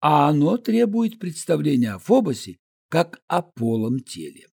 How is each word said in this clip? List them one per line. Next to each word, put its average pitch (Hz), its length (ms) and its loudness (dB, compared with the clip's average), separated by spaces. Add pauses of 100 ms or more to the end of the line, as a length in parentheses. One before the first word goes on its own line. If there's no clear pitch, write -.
а 147 280 4
оно 151 300 2
требует 226 600 0
представления 147 760 -2
о 92 40 -12
Фобосе 170 600 0 (300)
как 170 380 -2
о 175 160 -2
полом 113 560 -2
теле. 80 480 -16 (120)